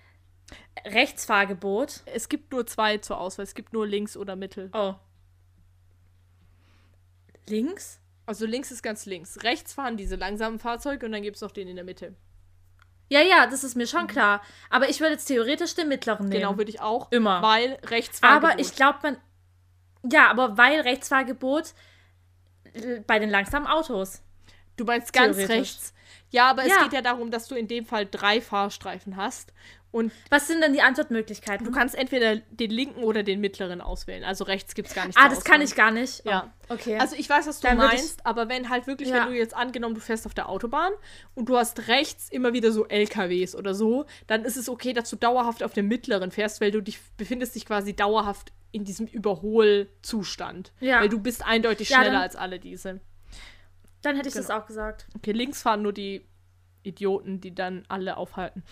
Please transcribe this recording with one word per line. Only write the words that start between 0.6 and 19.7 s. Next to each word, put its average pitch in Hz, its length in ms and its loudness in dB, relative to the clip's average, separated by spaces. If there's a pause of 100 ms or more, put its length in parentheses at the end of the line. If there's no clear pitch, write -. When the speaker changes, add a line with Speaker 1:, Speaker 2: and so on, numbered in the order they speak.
Speaker 1:
Rechtsfahrgebot. 202 1200 -2
Speaker 2:
Es - 240 -10
gibt - 220 -6
nur 247 140 -4
zwei 214 320 0
zur 208 220 -8
Auswahl. 185 240 -10
Es 196 120 -14
gibt - 180 -14
nur 220 140 -2
links 202 300 -6
oder 196 180 -10
mittel. 190 380 -12
Speaker 1:
Oh. 196 220 -2 (2500)
Links? 233 520 -6 (260)
Speaker 2:
Also 214 200 -6
links 233 260 -6
ist 240 100 -16
ganz 214 240 -8
links. 185 380 -14
Rechts 240 300 -4
fahren 247 240 -6
diese 190 180 -6
langsamen 208 440 -6
Fahrzeuge 240 460 -6
und 220 60 -8
dann 208 100 -6
gibt's 202 200 -10
noch 202 100 -10
den 190 160 -12
in 180 80 -14
der 180 100 -12
Mitte. 180 300 -16 (920)
Speaker 1:
Ja, 285 140 6
ja, 330 240 10
das 269 180 -4
ist 254 120 -8
mir 240 100 0
schon 320 180 -2
Speaker 2:
Mhm. 320 40 -6
Speaker 1:
klar. 208 340 2 (300)
Aber 262 180 4
ich 302 100 -2
würde 311 140 4
jetzt 302 120 -6
theoretisch 254 500 0
den 320 140 0
mittleren 214 380 -2
nehmen. 196 140 0
Speaker 2:
Genau, 196 160 -2
würde 214 140 -2
ich - 100 -12
auch. 220 300 -2
Speaker 1:
Immer. 208 320 4
Speaker 2:
Weil 226 420 4
Rechtsfahrgebot. 254 680 6
Speaker 1:
Aber - 80 0
ich - 160 -4
glaub, 277 280 4
man, 285 140 -2 (920)